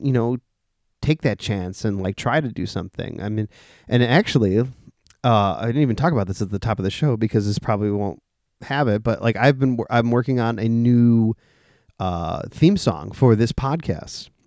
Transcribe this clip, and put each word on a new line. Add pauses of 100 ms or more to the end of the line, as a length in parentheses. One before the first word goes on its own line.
you
know, (640)
take
that
chance
and,
like,
try
to
do
something.
I
mean, (400)
and
actually,
uh, (580)
I
didn't
even
talk
about
this
at
the
top
of
the
show
because
this
probably
won't (420)
have
it,
but,
like,
I've
been
wor-,
I'm
working
on
a
new, (640)
uh,
theme
song
for
this
podcast, (160)